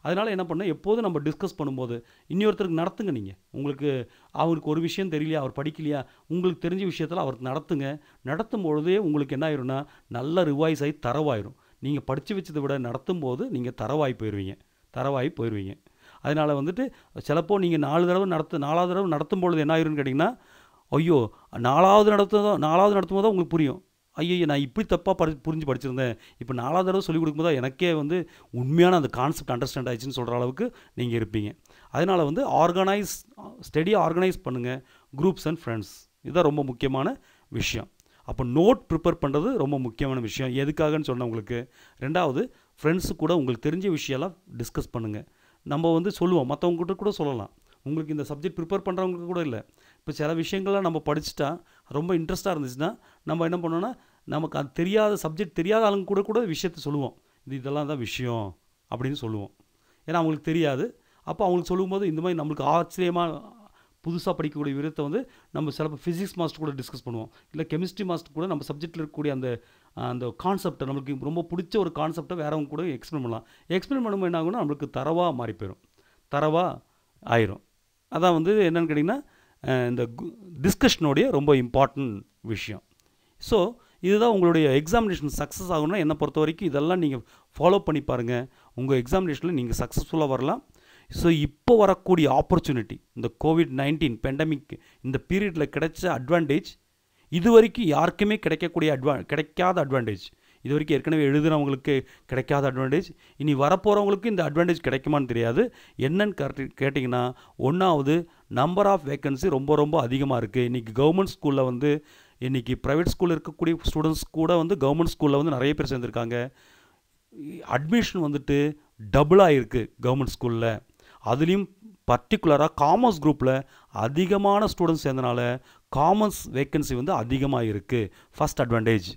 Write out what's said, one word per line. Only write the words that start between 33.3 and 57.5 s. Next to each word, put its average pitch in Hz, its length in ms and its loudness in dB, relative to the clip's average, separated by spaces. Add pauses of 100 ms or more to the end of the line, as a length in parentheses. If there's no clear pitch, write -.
ஸ்டெடியா - 600 -2
ஆர்கனைஸ் 170 460 0
பண்ணுங்க, 127 440 -6 (300)
groups 185 280 0
and 160 200 -2
friends. 113 220 -6 (340)
இதுதான் 151 220 0
ரொம்ப 147 200 2
முக்கியமான 135 580 -4 (260)
விஷயம். - 400 -6 (380)
அப்போ 120 180 -6
நோட் 165 380 4 (120)
ப்ரிப்பேர் 165 280 0
பண்றது 151 340 0
ரொம்ப 143 240 -2
முக்கியமான 131 400 -4
விஷயம். 131 480 -4
எதுக்காகன்னு 156 360 0
சொன்னேன் 123 200 -4
உங்களுக்கு. 117 480 -6 (280)
ரெண்டாவது, 160 480 0 (360)
ஃப்ரெண்ட்ஸ் 170 340 0
கூட 156 180 2
உங்களுக்கு 131 340 0
தெரிஞ்ச 180 280 -2
விஷயம்லாம் 143 380 -6 (220)
டிஸ்கஸ் 120 340 -6
பண்ணுங்க. 107 340 -6 (380)
நம்ம 165 300 0
வந்து 175 180 2
சொல்லுவோம், 175 360 2
மத்தவங்க 170 360 0
கிட்ட 185 140 -4
கூட 202 140 -2
சொல்லலாம். 139 420 -4 (300)
உங்களுக்கு 156 340 -4
இந்த 143 180 -6
சப்ஜெக்ட் 160 200 -8
ப்ரிப்பேர் 175 300 -4
பண்றவங்களுக்கு 180 400 -4
கூட 175 160 -4
இல்ல. 117 240 -6 (320)
இப்போ - 140 -12
சில 151 220 -2
விஷயங்கள்லாம் 196 480 -2
நம்ம 160 240 -2
படிச்சுட்டா 151 560 -4 (240)
ரொம்ப 170 320 -2
இன்ட்ரெஸ்டா 170 260 -4
இருந்துச்சுன்னா 151 540 -4 (260)
நம்ம 165 240 -2
என்ன 175 100 -2
பண்ணோம்னா 170 360 -4 (300)
நமக்கு 151 360 -6
அது 139 120 -6
தெரியாத 208 460 2 (100)
சப்ஜெக்ட் 160 240 -6
தெரியாத 208 380 2
ஆளுங்க 202 140 0
கூட 196 180 0
கூட 220 240 0
விஷயத்த 170 300 -4
சொல்லுவோம். 143 460 -6 (240)
இது, 131 100 -10